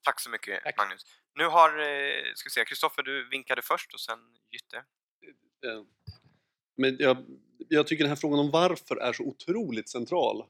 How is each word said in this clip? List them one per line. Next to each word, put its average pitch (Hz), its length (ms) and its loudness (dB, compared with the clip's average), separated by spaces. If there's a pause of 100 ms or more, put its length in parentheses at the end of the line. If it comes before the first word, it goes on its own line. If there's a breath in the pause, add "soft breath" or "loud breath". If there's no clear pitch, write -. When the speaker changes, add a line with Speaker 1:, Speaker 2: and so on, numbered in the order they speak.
Speaker 1:
Tack 135 160 0
så 123 100 -8
mycket, 101 340 -6
Speaker 2:
Tack. - 120 -8
Speaker 1:
Magnus. 98 300 -4 (320 soft breath)
Nu 156 60 2
har, 165 240 8
eh, 143 680 -2
ska - 120 -12
vi - 40 -12
se, 117 140 2
Kristoffer, - 380 -2
du 131 260 -6
vinkade 131 340 -4
först - 320 -4
och 113 60 -12
sen 113 180 -8 (320)
Jytte. - 260 -16
Speaker 3:
Eh, - 1040 -14 (920)
men 131 220 2
jag, 131 260 4 (440)
jag 151 180 6
tycker 156 180 0
den 143 40 2
här 143 80 0
frågan 147 240 0
om 143 100 2
varför 165 460 2
är 120 160 -2
så 123 100 -6
otroligt 165 680 -4
central 120 600 -2